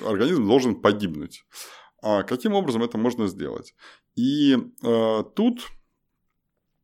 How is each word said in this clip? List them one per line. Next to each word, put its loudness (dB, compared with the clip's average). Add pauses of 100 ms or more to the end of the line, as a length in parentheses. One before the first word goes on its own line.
организм 0
должен 4
погибнуть. -2 (580)
А 2
каким -2
образом 0
это -4
можно -2
сделать? -10 (420)
И, 4 (260)
э, 0 (120)
тут, -2 (1160)